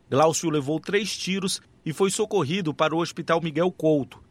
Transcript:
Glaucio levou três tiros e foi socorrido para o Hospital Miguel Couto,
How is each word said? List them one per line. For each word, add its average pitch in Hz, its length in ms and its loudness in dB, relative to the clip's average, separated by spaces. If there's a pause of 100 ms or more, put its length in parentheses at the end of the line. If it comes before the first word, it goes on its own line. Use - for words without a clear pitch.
Glaucio 160 400 2
levou 151 320 -2
três 202 380 -4
tiros 190 420 -4 (240)
e 160 80 -6
foi 190 200 2
socorrido 196 600 0
para 156 240 2
o 165 40 0
Hospital 165 420 -2
Miguel 165 300 0
Couto, 151 600 0